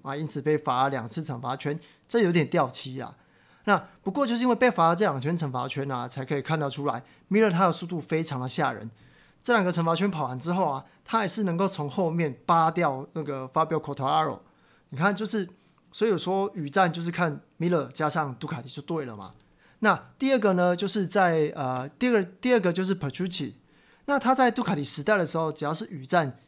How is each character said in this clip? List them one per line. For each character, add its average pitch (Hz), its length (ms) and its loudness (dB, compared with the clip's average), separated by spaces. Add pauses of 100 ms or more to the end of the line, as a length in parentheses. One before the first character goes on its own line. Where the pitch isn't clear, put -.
啊， 139 120 -8
因 151 120 -6
此 147 120 -4
被 151 160 2
罚 139 340 0
两 123 200 -6
次 165 140 -6
惩 139 160 -8
罚 127 160 -4
圈， 151 240 -6 (280)
这 233 160 2
有 175 80 4
点 165 160 2
掉 147 200 2
漆 131 320 -10
啦。 117 140 -10 (520)
那 196 220 2 (140)
不 - 80 -4
过 277 160 0
就 233 100 0
是 226 60 0
因 254 80 4
为 233 60 6
被 240 140 4
罚 165 180 4
了 170 80 4
这 196 100 2
两 143 160 0
圈 160 160 -2
惩 151 140 -4
罚 127 160 -4
圈 139 240 -4
啊， 123 160 -4
才 131 180 -8
可 151 100 -2
以 139 60 -2
看 156 180 -2
得 147 80 -2
出 139 200 -4
来， 120 160 -4 (260)
Miller 214 220 4
他 180 160 4
的 170 40 4
速 160 140 -2
度 175 140 -6
非 160 240 -2
常 139 180 -4
的 127 80 -4
吓 135 220 0
人。 113 180 -10 (540)
这 247 100 2
两 214 100 4
个 180 80 2
惩 170 120 0
罚 165 120 2
圈 190 140 0
跑 151 160 -4
完 127 140 -6
之 156 140 -4
后 185 140 2
啊， 135 160 -4 (220)
他 226 140 0
还 208 80 -2
是 214 160 -2
能 175 120 -2
够 190 120 0
从 185 200 -4
后 170 220 0
面 160 260 -2 (120)
扒 165 240 4
掉 147 420 0
那 160 100 -6
个 135 300 -8
Fabio 160 260 0
Quartararo。 143 600 -2 (500)
你 131 80 -12
看， 190 180 2
就 190 80 -6
是， 202 240 -2 (440)
所 - 160 0
以 196 100 4
说 190 380 -2
雨 160 120 -6
战 180 240 4
就 170 80 -6
是 170 120 -4
看 165 300 -2 (180)
Miller 165 300 0
加 151 200 -2
上 147 300 -2
杜 156 80 -10
卡 139 120 -6
迪 127 100 -14
就 143 120 -14
对 156 240 -6
了 117 100 -12
嘛。 95 180 -16 (460)
那 202 280 2 (100)
第 269 160 2
二 254 60 4
个 202 140 4
呢， 180 220 4
就 196 120 -2
是 196 180 0
在， 165 500 2
呃， 127 320 -4
第 247 200 -2
二 247 60 4
个， 208 100 4
第 247 300 0
二 240 60 6
个 175 140 2
就 185 100 -2
是 190 140 0
Petrucci。 147 560 -4 (520)
那 285 120 0
他 254 160 4
在 254 160 6
杜 240 140 -2
卡 180 100 0
迪 147 100 -2
时 143 200 -2
代 214 120 4
的 190 120 2
时 - 100 -4
候， 160 140 0
只 156 120 -8
要 147 80 -2
是 165 200 -2
雨 147 120 -10
战 147 440 0